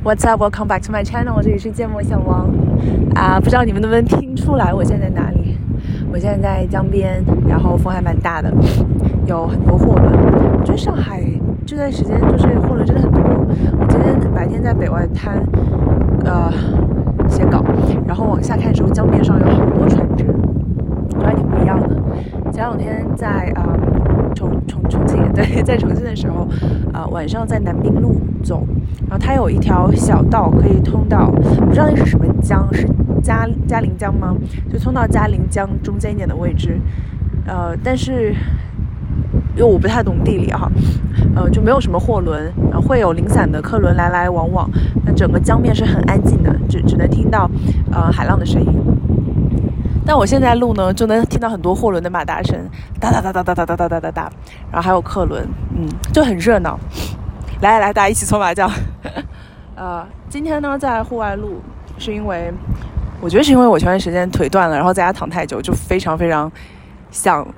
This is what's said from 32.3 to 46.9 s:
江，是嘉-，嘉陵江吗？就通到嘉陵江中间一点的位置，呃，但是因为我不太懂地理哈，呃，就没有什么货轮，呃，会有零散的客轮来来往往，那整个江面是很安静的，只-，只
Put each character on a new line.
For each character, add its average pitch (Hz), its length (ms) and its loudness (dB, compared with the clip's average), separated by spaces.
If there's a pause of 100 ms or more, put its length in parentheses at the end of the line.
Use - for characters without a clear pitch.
江， - 320 2
是 - 140 0 (340)
嘉-， 226 280 0 (180)
嘉 226 140 0
陵 - 180 -2
江 202 160 -2
吗？ 190 220 0 (360)
就 - 60 -2
通 254 160 -2
到 240 100 2
嘉 214 220 2
陵 202 140 0 (100)
江 196 180 -2 (140)
中 202 160 -4
间 214 140 -4
一 - 20 -4
点 196 140 -4
的 - 80 -4
位 175 160 -2
置， - 260 -2 (680)
呃， 175 380 -4
但 254 140 0
是 247 360 -2 (1200)
因 - 20 -4
为 233 60 4
我 208 120 6
不 190 120 2
太 233 120 0
懂 - 220 0
地 190 160 0
理 - 140 -2
哈， - 180 -2 (640)
呃， - 160 2
就 - 100 2
没 220 120 4
有 269 80 4
什 - 100 -2
么 175 80 0
货 214 220 0
轮， 160 320 -4 (180)
呃， - 100 0
会 254 200 2
有 180 120 2
零 165 160 -2
散 - 220 2
的 151 100 -2
客 220 200 -2
轮 175 160 4
来 175 140 2
来 175 200 0
往 165 220 -2
往， 180 180 -2 (340)
那 - 80 2
整 - 200 2
个 - 80 2
江 226 200 2
面 233 140 2
是 214 100 0
很 - 200 2
安 202 180 2
静 - 180 2
的， - 140 4 (140)
只-， - 180 0
只 - 100 4